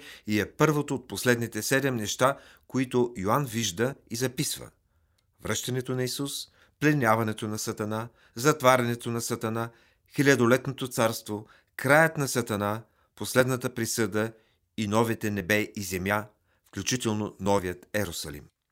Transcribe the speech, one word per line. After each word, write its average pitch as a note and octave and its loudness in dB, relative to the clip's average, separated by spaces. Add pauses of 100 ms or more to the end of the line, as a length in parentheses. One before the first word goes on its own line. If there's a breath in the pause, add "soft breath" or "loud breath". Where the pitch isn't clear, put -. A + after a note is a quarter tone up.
(260 loud breath)
и G#2+ 2
е - -4
първото D3 2
от - -8
последните A2+ 0
седем C3+ 0
неща, B2+ 0 (280 loud breath)
които B2 0
Йоан A2+ 0
вижда A2+ -2 (160)
и A2+ -8
записва. B2+ -4 (720)
Връщането B2+ -4
на B2+ -2
Исус, C#3 -8 (320 soft breath)
пленяването A2+ 2
на G#2+ -6
Сатана, A2 -6 (260 soft breath)
затварянето B2 4
на A#2 -2
Сатана, A2+ -4 (460 soft breath)
хилядолетното C3 4
царство, A2+ -2 (300 soft breath)
краят D#3 4
на C#3 -2
Сатана, A2 -2 (320)
последната B2+ 0
присъда A2 -2 (440 soft breath)
и A2 -2
новите A2 0
небе G#2 0
и G#2 -6
земя, F#2+ -2 (400)
включително G#2+ -4
новият F#2+ -2
Ерусалим. E2 -6 (280)